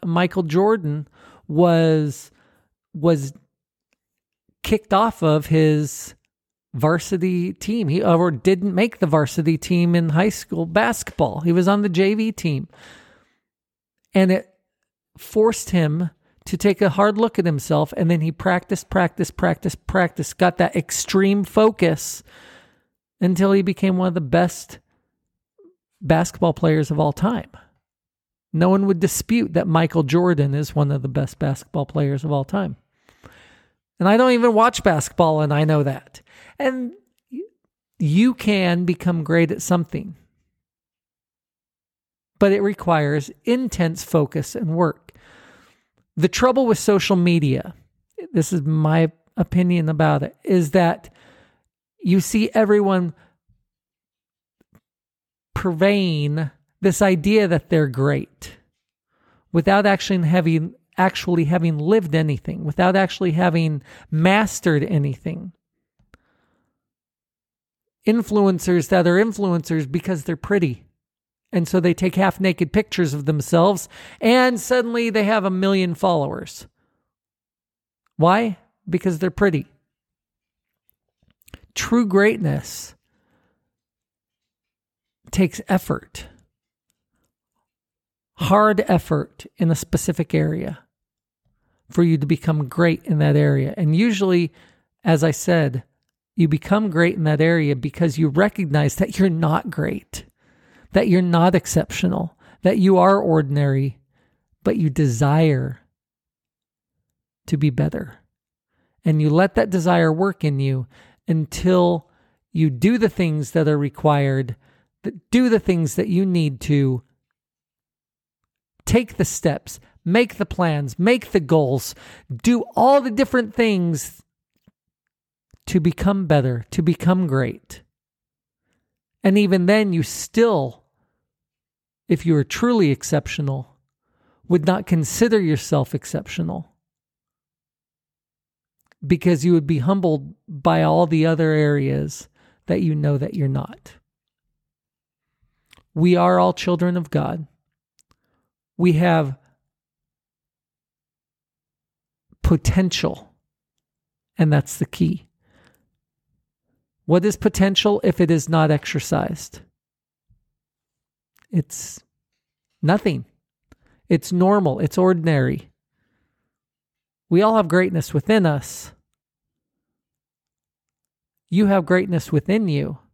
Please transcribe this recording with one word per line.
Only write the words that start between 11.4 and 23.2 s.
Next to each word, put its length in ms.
He 120
was 160
on 140
the 60
J 260
V 180
team. 360
And 200
it 200
forced 540
him 400
to 100
take 260
a 80
hard 260
look 220
at 80
himself. 500
And 140
then 120
he 100
practiced, 580
practiced, 460
practiced, 500
practiced, 500
got 220
that 160
extreme 720
focus 800